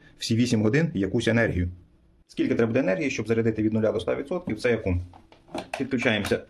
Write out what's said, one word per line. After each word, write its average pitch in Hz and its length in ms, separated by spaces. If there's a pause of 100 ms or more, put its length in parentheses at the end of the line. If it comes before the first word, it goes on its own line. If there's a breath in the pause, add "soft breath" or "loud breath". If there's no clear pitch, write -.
(180 soft breath)
всі - 180
вісім 117 260
годин 131 320
якусь 98 340
енергію. 101 420 (580)
Скільки 131 280
треба 113 120
буде 113 120
енергії, 160 320
щоб 110 160
зарядити 113 360
від 107 100
нуля 107 180
до 101 60
ста 127 180
відсотків, 135 440
це 123 140
акум. 92 280 (760)
Підключаємося 117 720